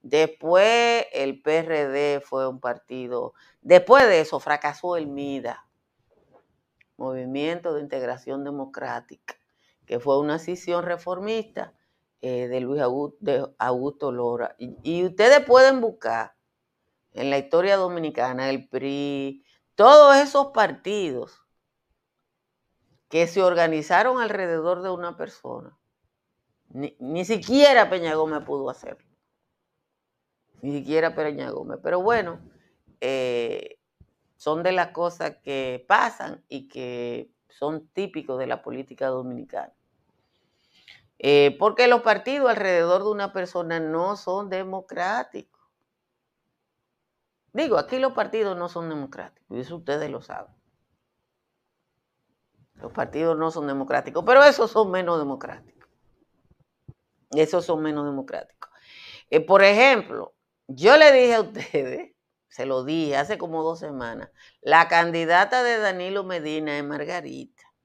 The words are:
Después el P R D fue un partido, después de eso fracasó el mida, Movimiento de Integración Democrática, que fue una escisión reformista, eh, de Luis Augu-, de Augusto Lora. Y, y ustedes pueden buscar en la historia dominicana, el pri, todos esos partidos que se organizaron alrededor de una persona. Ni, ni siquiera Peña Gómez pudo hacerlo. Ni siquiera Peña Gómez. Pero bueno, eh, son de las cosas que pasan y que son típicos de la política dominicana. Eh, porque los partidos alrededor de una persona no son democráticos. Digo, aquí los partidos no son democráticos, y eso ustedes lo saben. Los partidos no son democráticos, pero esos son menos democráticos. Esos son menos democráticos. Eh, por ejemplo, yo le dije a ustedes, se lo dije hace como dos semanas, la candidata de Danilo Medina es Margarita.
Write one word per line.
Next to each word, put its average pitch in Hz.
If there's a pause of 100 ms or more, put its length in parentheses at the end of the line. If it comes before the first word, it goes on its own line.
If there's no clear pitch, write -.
Después 185
el 139
P 156
R 160
D 143
fue 131
un 131
partido, 123 (280)
después 240
de 185
eso 151
fracasó 151
el 151
mida, 139 (1300)
Movimiento 139
de 147
Integración 135
Democrática, 135 (500)
que 120
fue 139
una 151
escisión 175
reformista, 185 (520)
eh, 123
de 127
Luis 139
Augu-, 135
de 135
Augusto 127
Lora. 120
Y, 123
y 170
ustedes 220
pueden 262
buscar - (760)
en 135
la 139
historia 170
dominicana, 147
el 131
pri, 139 (320)
todos 277
esos 277
partidos 185 (1600)
que 165
se 190
organizaron 175
alrededor 180
de 190
una 175
persona. - (920)
Ni, -
ni 156
siquiera 233
Peña 170
Gómez 156
pudo 139
hacerlo. - (1600)
Ni 135
siquiera 156
Peña 147
Gómez. -
Pero 175
bueno, 196 (640)
eh, 120 (580)
son 156
de 185
las 180
cosas 170
que 131
pasan -
y 135
que 120 (200)
son 151
típicos 160
de 127
la 127
política 131
dominicana. 123 (1500)
Eh, 143
porque 214
los 240
partidos 240
alrededor 185
de 208
una 202
persona 175
no 165
son 196
democráticos. 185 (1900)
Digo, 247
aquí 254
los 262
partidos 208
no 175
son 170
democráticos, 135
y 117
eso 160
ustedes 151
lo -
saben. - (2250)
Los -
partidos 160
no 160
son 156
democráticos, 139
pero 262
esos 269
son 214
menos 175
democráticos. - (1400)
Esos 156
son 160
menos 151
democráticos. - (600)
Eh, 151
por 185
ejemplo, 208 (340)
yo 170
le 302
dije 247
a 220
ustedes, 180 (380)
se 127
lo 131
dije 151
hace 147
como 160
dos 165
semanas, 120 (300)
la 165
candidata 170
de 240
Danilo 190
Medina 156
es 147
Margarita. 147 (220)